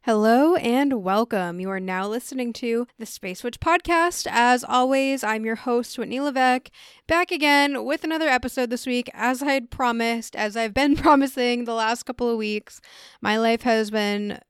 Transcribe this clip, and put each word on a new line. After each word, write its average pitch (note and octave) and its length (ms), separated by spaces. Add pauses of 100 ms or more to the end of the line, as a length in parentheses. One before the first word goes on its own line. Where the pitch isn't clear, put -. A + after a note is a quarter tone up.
Hello A#3 500
and C4 460
welcome. F#3 600
You F#3+ 80
are F#3+ 100
now F#3 300
listening B3 420
to A#3 360 (120)
the A3+ 60
Space - 360
Witch A#3+ 200
Podcast. E4+ 680
As B3 360
always, C4+ 580
I'm A3 220
your A3+ 100
host, A#3+ 420
Whitney A#3+ 220
Levesque, B3+ 500 (380)
back F4 240
again C#4+ 540
with C#4+ 180
another D#4+ 240
episode B3+ 420
this A#3+ 160
week. B3 280
As B3 280
I C#4+ 120
had C4 180
promised, A#3 640
as G#3+ 220
I've A3+ 160
been C#4+ 240
<laughs> - 0
promising C4 680
the A#3 100
last A3+ 300
couple B3 260
of A#3 80
weeks, G#3+ 440 (400)
my G#3+ 160
life A3+ 240
has A3 300
been G#3 580